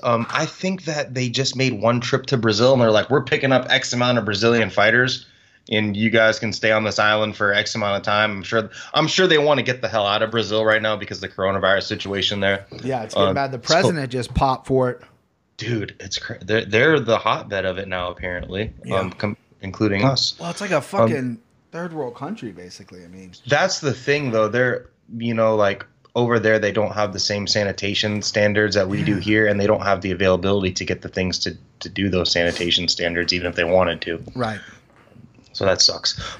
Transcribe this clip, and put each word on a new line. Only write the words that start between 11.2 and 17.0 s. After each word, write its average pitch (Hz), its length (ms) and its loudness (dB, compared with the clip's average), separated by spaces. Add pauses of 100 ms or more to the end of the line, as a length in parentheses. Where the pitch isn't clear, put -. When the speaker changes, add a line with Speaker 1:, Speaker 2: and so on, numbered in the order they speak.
Speaker 1:
coronavirus 95 560 2
situation 101 560 -4
there. 98 260 0 (180)
Speaker 2:
Yeah, 123 200 -4
it's 107 100 -12
getting 98 160 4
Speaker 1:
Um, 95 60 0
Speaker 2:
bad. 139 160 -2
The 120 160 -10
Speaker 1:
so 151 60 4
Speaker 2:
president 165 400 2
just 123 200 -6
popped 131 320 0
for 127 240 2
it. 123 120 -8 (560)
Speaker 1:
Dude, 110 420 -6
it's - 180 -8
cra-, - 240 -12
they're, 107 240 0
they're 131 360 4